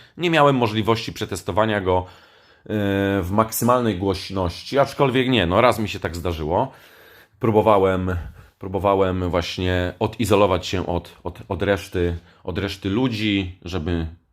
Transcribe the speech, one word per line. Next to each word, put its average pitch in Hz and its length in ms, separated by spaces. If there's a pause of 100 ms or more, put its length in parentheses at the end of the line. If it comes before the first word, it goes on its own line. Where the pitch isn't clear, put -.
(180)
Nie 170 120
miałem 147 260
możliwości 110 580
przetestowania 104 680
go, 90 240
y, - 640 (540)
w 87 100
maksymalnej 110 680
głośności, 95 840
aczkolwiek 131 500
nie, 110 160
no 92 160
raz 117 180
mi 104 100
się 98 100
tak 85 160
zdarzyło. 85 560 (680)
Próbowałem, 98 760 (440)
próbowałem 92 720
właśnie 90 680
odizolować 101 680
się 90 200
od, 87 360
od, 87 160 (100)
od 98 140
reszty, 92 540 (260)
od 92 140
reszty 98 320
ludzi, 104 760
żeby, 82 420 (260)